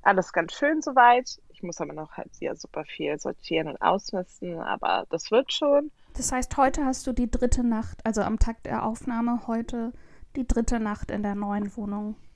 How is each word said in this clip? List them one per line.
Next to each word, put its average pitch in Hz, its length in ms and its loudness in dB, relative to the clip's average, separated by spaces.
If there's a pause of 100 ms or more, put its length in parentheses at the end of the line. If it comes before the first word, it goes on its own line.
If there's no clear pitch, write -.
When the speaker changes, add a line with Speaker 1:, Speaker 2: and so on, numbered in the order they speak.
Speaker 1:
Alles 190 320 4
ganz 165 200 0
schön 302 280 0
soweit. 247 580 6 (100)
Ich - 140 -14
muss 170 160 -8
aber 151 140 -6
noch 156 200 -10
halt - 160 -10 (120)
wieder 143 140 -4
super - 300 -10
viel 151 340 -6
sortieren 160 480 -4
und - 140 -8
ausmisten, 180 760 0
aber - 500 -2
das - 220 -4
wird 247 220 2
schon. 285 380 2 (240)
Speaker 2:
Das - 160 -4
heißt, 254 260 -2
heute 277 280 4
hast 262 220 -2
du 254 60 -2
die 240 180 0
dritte 247 320 4
Nacht, 226 420 -2
also 220 160 0
am 220 180 0
Tag - 240 4
der - 220 -2
Aufnahme 233 640 -2
heute 233 460 -4 (420)
die 254 120 -4
dritte 233 320 2
Nacht 214 320 -4
in 208 120 -2
der 202 120 -2
neuen 202 420 -4
Wohnung. 208 380 -6 (200)